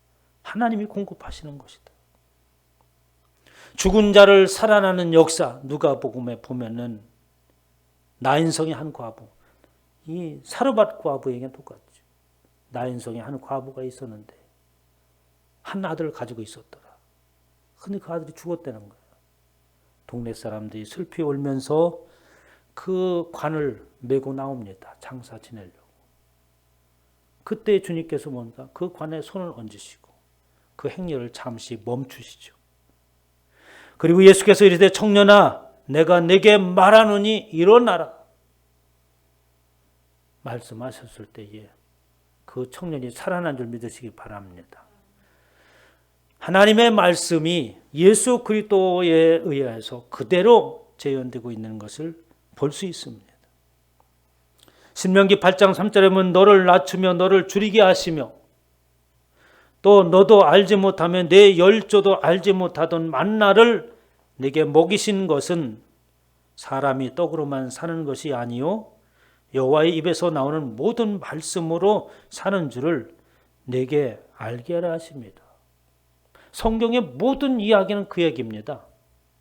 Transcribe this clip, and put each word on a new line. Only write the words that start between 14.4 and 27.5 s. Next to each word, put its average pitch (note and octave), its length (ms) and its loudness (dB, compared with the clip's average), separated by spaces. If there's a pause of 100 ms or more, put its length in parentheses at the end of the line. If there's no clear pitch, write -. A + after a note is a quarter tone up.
한 G3 240 -12
아들을 D#3+ 260 -8
가지고 A#2 300 -16
있었더라. - 420 -20 (960)
근데 G3 200 -14
그 E3+ 120 -18
아들이 D#3 220 -12
죽었다는 E3 460 -14
거예요. G#2 220 -20 (1080)
동네 A#2 260 -12
사람들이 G#2+ 520 -16
슬피 - 360 -14
울면서 C#3+ 760 -4 (760)
그 F3+ 580 -6
관을 D3 540 -8 (140)
메고 C3+ 340 -6
나옵니다. C3 640 -14
장사 B2 380 -20
지내려고. G2+ 420 -20 (1600)
그때 G#3+ 380 -4